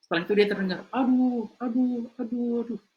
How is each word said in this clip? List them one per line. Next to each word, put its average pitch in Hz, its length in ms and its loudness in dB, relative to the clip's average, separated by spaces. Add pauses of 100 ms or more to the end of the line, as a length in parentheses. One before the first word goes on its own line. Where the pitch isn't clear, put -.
Setelah 170 240 -2
itu 208 100 -2
dia 202 140 6
terdengar, 185 300 -2 (120)
Aduh, 247 540 2 (140)
aduh, 247 480 0 (120)
aduh, 240 320 -4 (120)
aduh. 233 160 -8 (160)